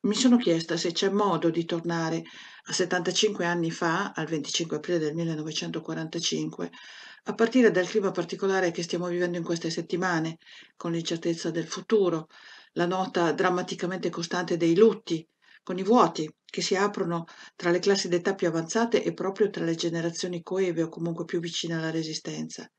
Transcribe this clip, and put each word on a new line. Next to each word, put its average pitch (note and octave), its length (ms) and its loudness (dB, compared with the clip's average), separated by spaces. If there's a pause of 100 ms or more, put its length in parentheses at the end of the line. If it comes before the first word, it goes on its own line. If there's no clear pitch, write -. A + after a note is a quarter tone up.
Mi G3+ 120 2
sono B3 220 6
chiesta E3+ 400 2
se E3+ 160 0
c'è G3 160 0
modo F#3 420 2
di E3 140 -2
tornare E3 580 -2 (440)
a E3 60 -8
settantacinque F3+ 720 0
anni E3+ 280 0
fa, F3 400 0
al D#3 160 -6
venticinque D#3+ 480 -4
aprile E3 240 0
del D3+ 160 -2
millenovecentoquarantacinque, D#3+ 1500 -4 (540)
a G3+ 100 -6
partire A3+ 380 6
dal F3 160 2
clima G3 240 0
particolare F#3 580 0
che E3+ 140 -6
stiamo F3 240 -2
vivendo F3 300 0
in E3+ 40 -4
queste E3 280 -2
settimane, E3 680 -2 (380)
con E3+ 160 -4
l'incertezza E3 580 -2
del D#3+ 160 -4
futuro, F3+ 600 0 (460)
la F3 120 2
nota F#3 460 0
drammaticamente F3+ 760 -2
costante E3+ 480 -4
dei E3+ 200 4
lutti, G3+ 500 4 (360)
con F3+ 160 -6
i F#3+ 40 -4
vuoti F3+ 500 4 (140)
che - 160 -6
si G3 120 0
aprono F#3 520 0 (280)
tra F3 160 -2
le F3 80 4
classi G3 300 2
d'età F3 260 0
più F3+ 140 0
avanzate F#3+ 560 0
e E3+ 80 0
proprio F#3+ 380 0
tra E3+ 120 -6
le E3 140 0
generazioni E3+ 640 -4
coeve F#3 400 -2
o D#3+ 60 0
comunque E3 360 -4
più E3+ 140 -4
vicine E3+ 360 -4
alla D#3+ 160 -2
Resistenza. D#3 800 -6 (100)